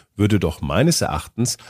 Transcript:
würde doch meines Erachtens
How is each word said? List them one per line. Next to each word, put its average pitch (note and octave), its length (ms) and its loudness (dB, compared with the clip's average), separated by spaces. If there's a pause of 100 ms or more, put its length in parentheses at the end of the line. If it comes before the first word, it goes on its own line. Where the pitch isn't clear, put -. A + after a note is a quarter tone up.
(160)
würde G#2 220 2
doch E2+ 240 -2
meines A2 400 2
Erachtens - 560 -4 (120)